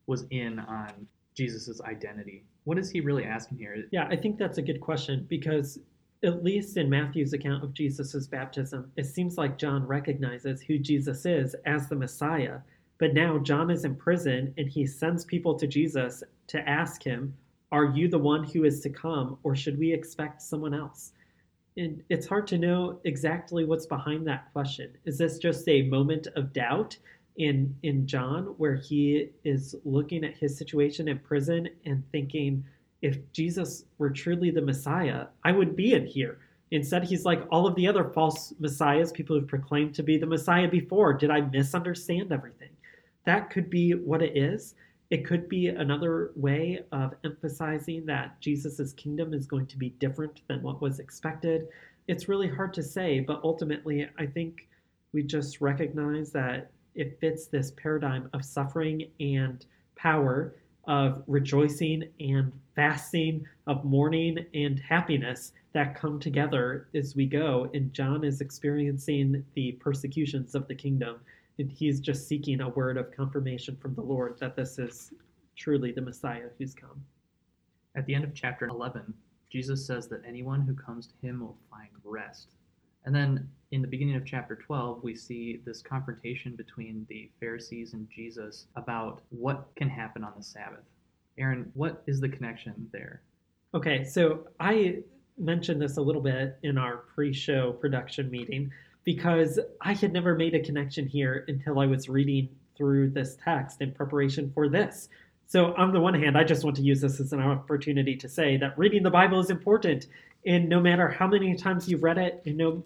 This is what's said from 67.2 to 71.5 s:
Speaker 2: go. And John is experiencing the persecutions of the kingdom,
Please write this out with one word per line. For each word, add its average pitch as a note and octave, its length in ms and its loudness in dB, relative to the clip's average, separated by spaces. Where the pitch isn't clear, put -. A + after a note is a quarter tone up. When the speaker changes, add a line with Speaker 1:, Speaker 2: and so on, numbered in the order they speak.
Speaker 2:
go. C3+ 480 2
And C3+ 200 -2
John C#3+ 300 0
is C#3 180 -2
experiencing C#3+ 1000 0
the B2+ 180 -2
persecutions C#3 800 -4
of C3+ 140 -4
the C3 80 -8
kingdom, B2+ 400 -2